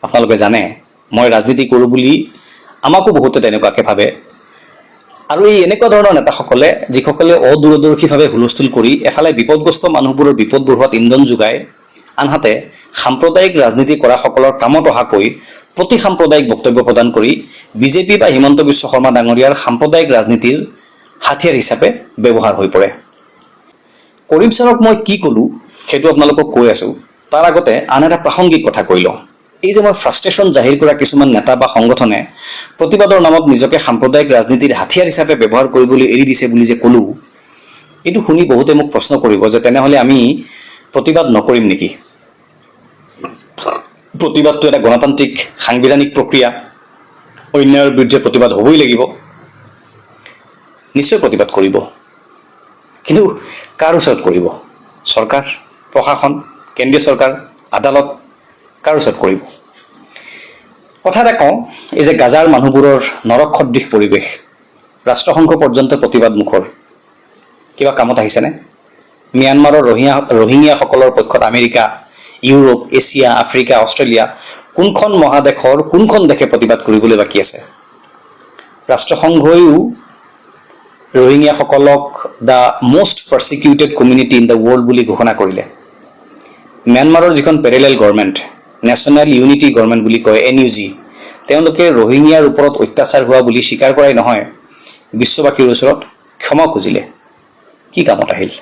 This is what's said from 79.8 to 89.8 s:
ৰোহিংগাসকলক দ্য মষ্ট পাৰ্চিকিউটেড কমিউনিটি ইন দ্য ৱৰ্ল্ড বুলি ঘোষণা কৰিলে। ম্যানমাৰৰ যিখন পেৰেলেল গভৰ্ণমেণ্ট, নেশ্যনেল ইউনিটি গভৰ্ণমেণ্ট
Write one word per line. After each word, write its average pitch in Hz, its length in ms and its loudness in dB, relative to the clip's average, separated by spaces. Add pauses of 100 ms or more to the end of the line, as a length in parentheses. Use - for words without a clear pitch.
ৰোহিংগাসকলক 143 840 2 (440)
দ্য 127 120 4 (340)
মষ্ট 190 240 2 (140)
পাৰ্চিকিউটেড 143 580 0 (100)
কমিউনিটি 123 400 2
ইন 117 120 2
দ্য 113 140 2
ৱৰ্ল্ড 123 240 2
বুলি 123 220 2
ঘোষণা 113 280 -2
কৰিলে। 95 240 -4 (1300)
ম্যানমাৰৰ 165 440 2
যিখন 156 260 0
পেৰেলেল 131 380 2
গভৰ্ণমেণ্ট, 101 340 0 (540)
নেশ্যনেল 147 480 2
ইউনিটি 143 380 2
গভৰ্ণমেণ্ট 113 320 0